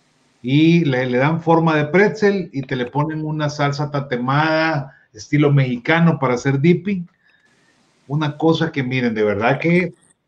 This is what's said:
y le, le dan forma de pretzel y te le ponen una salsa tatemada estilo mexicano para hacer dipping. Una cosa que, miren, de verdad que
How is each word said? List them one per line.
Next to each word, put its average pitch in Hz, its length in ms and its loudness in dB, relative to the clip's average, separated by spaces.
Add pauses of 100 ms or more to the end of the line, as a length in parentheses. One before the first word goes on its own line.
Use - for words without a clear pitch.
(400)
y 160 440 4
le, 131 220 0
le 123 120 0
dan 160 240 0
forma 165 340 2
de 147 100 0
pretzel 196 680 0
y 135 80 -6
te 135 140 -6
le 123 100 -4
ponen 156 380 -4
una 151 260 -4
salsa 143 400 -2
tatemada 147 1040 -2 (180)
estilo 143 400 0
mexicano 143 640 2
para 127 160 0
hacer 135 260 -2
dipping. 175 460 0 (1000)
Una 147 320 -4
cosa 160 340 0
que, 139 100 -4
miren, 123 320 -2
de 107 100 0
verdad 107 340 0
que 170 340 0 (360)